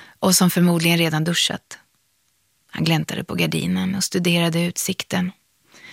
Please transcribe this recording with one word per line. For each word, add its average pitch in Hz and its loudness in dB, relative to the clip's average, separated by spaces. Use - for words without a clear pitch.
och 190 2
som 180 4
förmodligen 170 2
redan 156 0
duschat. - -4
Han - -4
gläntade 160 0
på - -8
gardinen 180 -2
och 196 -2
studerade 170 0
utsikten. 180 -4